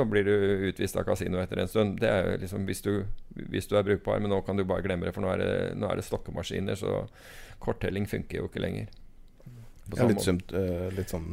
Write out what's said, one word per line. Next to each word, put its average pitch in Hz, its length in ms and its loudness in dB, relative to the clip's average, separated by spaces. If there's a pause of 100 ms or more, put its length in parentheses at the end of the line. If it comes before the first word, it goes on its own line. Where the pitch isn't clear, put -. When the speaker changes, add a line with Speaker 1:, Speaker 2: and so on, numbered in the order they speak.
Speaker 1:
blir 104 160 4
du 101 80 4 (380)
utvist 95 260 -2
av 90 80 0
kasino 90 320 0
etter 92 240 0
en 90 80 0
stund. 104 320 2
Det 110 80 2
er 98 220 4
jo 92 100 0
liksom 98 240 -4
hvis 95 220 -4
du, 101 40 2 (640)
hvis 98 160 -2
du 101 80 2
er 101 80 6
brukbar, 101 400 2
men 101 80 2
nå 95 140 4
kan 98 100 0
du 98 80 2
bare 90 220 0
glemme 87 180 0
det, 87 80 -2
for 101 80 -4
nå 92 140 0
er 95 80 0
det, 95 80 2 (260)
nå 101 160 0
er 92 80 -2
det - 60 -4
stokkemaskiner, 98 760 -4
så 101 220 0 (580)
korttelling 98 480 -2
funker - 320 -4
jo 92 80 -4
ikke - 160 -6
lenger. 101 240 -4 (1040)
På - 80 -6
Speaker 2:
Ja, - 20 4
Speaker 1:
samme 117 140 6
Speaker 2:
litt 101 80 0
Speaker 1:
måte. 98 80 4
Speaker 2:
sumt, 90 320 0
eh, 90 340 0
litt 95 160 -4
sånn, 82 200 -4